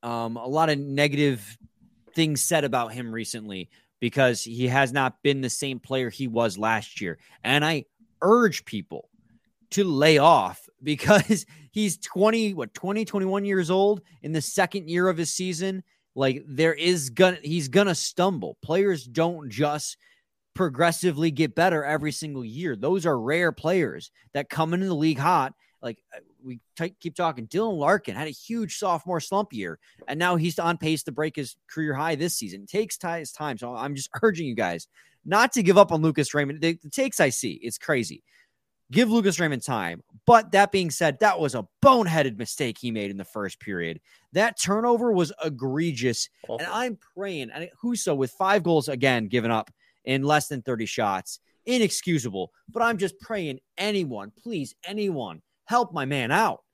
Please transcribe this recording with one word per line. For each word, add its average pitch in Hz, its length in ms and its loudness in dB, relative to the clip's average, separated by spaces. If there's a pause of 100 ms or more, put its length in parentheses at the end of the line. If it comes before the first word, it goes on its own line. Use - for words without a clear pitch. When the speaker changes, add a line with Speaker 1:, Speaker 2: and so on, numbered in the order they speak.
Speaker 1:
um, 117 340 -4
a 117 80 -10
lot 156 240 2
of 143 80 0
negative 139 800 0 (560)
things 156 300 0
said 156 200 2
about 120 300 -2
him 120 180 -10
recently 107 560 -10 (320)
because 123 440 2
he 117 240 -4
has 131 260 2
not 135 300 -2
been 139 180 2
the 127 80 -4
same 131 300 -6
player 127 320 -4
he 135 160 -6
was 113 280 0
last 110 460 -2
year. 87 160 -6 (260)
And 147 220 2
I 156 200 -2 (360)
urge 214 420 4
people - 460 -10 (600)
to 196 120 2
lay 151 360 6
off 135 540 4
<laughs> - 100 -20
because 196 640 2 (240)
he's 208 260 -2
twenty, 214 560 0
what, 131 220 -8
twenty, 202 300 -4
twenty-one 196 380 -2
years 190 280 0
old 196 300 2 (200)
in 151 120 -8
the 156 80 -2
second 180 460 -2
year 180 220 2
of 160 80 -2
his 165 160 -4
season. 185 500 -4 (300)
Like, 135 340 0
there 151 280 2
is 160 340 0
gonna, 180 320 4
he's 147 280 -4
gonna 190 260 4
stumble. 175 680 -2
Players 180 420 0
don't 156 460 -2
just 147 480 -2 (560)
progressively 165 800 2
get 147 240 0
better 165 280 2
every 151 280 -2
single 139 340 -8
year. 131 300 -6
Those 156 320 0
are 135 120 2
rare 156 320 0
players 151 600 -2 (220)
that 143 160 -6
come 160 260 -2
into 185 100 -2
the 185 100 -2
league 151 220 0
hot. 143 360 2 (280)
Like, 117 220 -10 (120)
uh, 104 40 -16 (240)
we 127 160 -12 (160)
t-, 175 240 -6
keep - 160 -10
talking. 147 300 -4
Dylan 202 320 -2
Larkin 143 380 0
had 147 120 -6
a 151 40 -10
huge 226 460 -8
sophomore 175 420 -2
slump 196 340 -4
year, 90 240 -8 (300)
and 143 100 -6
now 175 180 2
he's 165 220 0
on 170 200 0
pace 156 260 -2
to 151 80 -8
break 151 240 -4
his 139 200 -8 (140)
career 151 240 -4
high 151 220 -2
this 165 200 -4
season. 98 280 -10
It 101 60 -20
takes 208 280 -2
ti-, 170 220 -6
his 147 120 -12
time. 143 280 -8
So 123 160 -10
I'm 131 180 -6
just 135 220 -10
<laughs> - 80 -2
urging 170 240 2
you 120 80 -6
guys 90 320 -2 (360)
not 214 300 4
to 240 80 0
give 180 160 6
up 196 140 10
on 160 100 0
Lucas 151 320 0
Raymond. 147 280 -2
The, 165 200 0
the 151 80 -18
takes 269 300 -4
I 151 100 6
see, 107 320 -6
it's - 160 -8
crazy. 117 460 -4 (680)
Give 214 200 4
Lucas 196 280 2
Raymond 151 220 0
time. 92 400 -4 (240)
But 220 280 8
that 202 180 4
being 180 180 0
said, 147 300 0
that 196 200 2
was 147 140 0
a 113 140 -6 (160)
boneheaded 160 540 6
mistake 117 420 -6
he 123 100 -6
made 104 220 -4
in 98 60 -8
the 98 80 -10
first 101 340 -8
period. 85 400 -6 (340)
That 214 260 0
turnover 233 520 2
was 180 200 2 (120)
egregious. 135 840 -2 (180)
Speaker 2:
Awful. 120 180 -8
Speaker 1:
And 180 80 -6
I'm 233 240 -4 (180)
praying, 175 380 -8
and 170 160 -12 (140)
Husso 214 340 0
with 131 140 0
five 190 320 2
goals 156 240 2
again 127 400 2
given 117 240 0
up 110 180 0 (360)
in 135 180 0
less 151 240 4
than 135 140 -6
thirty 113 240 -4
shots, 98 560 -2 (240)
inexcusable. 156 840 0 (180)
But 233 120 -4
I'm 233 160 2
just 185 220 -4
praying 165 400 -6 (180)
anyone, 160 540 -4 (100)
please, 175 320 -8 (120)
anyone, 175 560 -6 (240)
help 240 260 0
my 147 140 -4
man 131 260 -2
out. 185 320 0 (100)